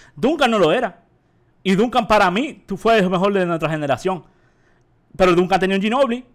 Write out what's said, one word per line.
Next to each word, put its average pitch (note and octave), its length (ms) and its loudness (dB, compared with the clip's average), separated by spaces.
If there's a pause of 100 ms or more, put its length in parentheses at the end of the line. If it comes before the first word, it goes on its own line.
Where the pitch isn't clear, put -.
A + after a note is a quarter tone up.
(160)
Duncan C4+ 340 0
no A3 100 0
lo D#3+ 120 4
era. A3 300 -4 (640)
Y F#3 120 2
Duncan, A3+ 320 0
para G#3 240 4
mí, A#3+ 340 -6
tú F#3+ 120 -10
fue A3+ 220 2
el F#3 100 0
mejor F#3+ 240 0
de F#3+ 120 0
nuestra D#3+ 240 -4
generación. D#3 540 -4 (920)
Pero F3+ 160 4
Duncan F3+ 260 0
tenía F#3+ 160 -2
un F#3+ 60 -2
Ginobili, A#3+ 540 -2